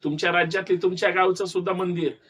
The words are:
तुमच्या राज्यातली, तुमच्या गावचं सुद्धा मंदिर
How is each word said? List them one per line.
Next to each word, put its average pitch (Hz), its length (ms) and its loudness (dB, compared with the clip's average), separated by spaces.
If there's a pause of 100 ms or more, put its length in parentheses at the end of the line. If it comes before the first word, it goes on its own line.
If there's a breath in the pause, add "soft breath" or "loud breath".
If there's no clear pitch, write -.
तुमच्या 151 280 0
राज्यातली, 175 440 0
तुमच्या 180 340 0
गावचं 185 340 2
सुद्धा 180 280 -2
मंदिर 175 400 -2 (180 soft breath)